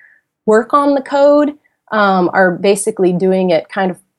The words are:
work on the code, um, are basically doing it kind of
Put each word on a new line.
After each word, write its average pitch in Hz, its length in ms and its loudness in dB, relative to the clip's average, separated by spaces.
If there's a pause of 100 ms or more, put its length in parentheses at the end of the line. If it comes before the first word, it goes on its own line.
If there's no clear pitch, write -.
(480)
work 226 260 0
on 285 220 2
the 269 60 -2
code, 294 560 2 (340)
um, 190 420 0
are 185 240 2
basically 196 560 -2
doing 190 380 0
it - 180 -2
kind 190 220 -4
of - 80 -14 (200)